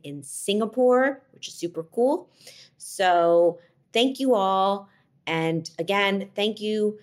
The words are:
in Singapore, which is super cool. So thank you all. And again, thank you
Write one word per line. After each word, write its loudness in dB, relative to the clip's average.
in -14
Singapore, 0
which -18
is -18
super -10
cool. -2
So 2
thank 0
you 2
all. 0
And -2
again, -2
thank -4
you -2